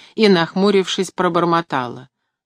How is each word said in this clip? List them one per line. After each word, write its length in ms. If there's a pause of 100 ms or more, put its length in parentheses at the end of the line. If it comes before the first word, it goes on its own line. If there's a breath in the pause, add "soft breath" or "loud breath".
(140 loud breath)
и, 140
нахмурившись, 840
пробормотала: 1000 (360)